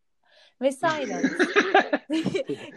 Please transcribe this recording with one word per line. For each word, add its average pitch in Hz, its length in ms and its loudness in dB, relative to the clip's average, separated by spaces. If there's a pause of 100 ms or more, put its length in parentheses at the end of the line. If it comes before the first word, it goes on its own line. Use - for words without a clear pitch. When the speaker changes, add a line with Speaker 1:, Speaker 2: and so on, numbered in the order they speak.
(600)
Speaker 1:
vesaire. 277 680 0
Speaker 2:
<laughs> 311 60 -6 (760)
Speaker 1:
<laughs> - 0 - (680)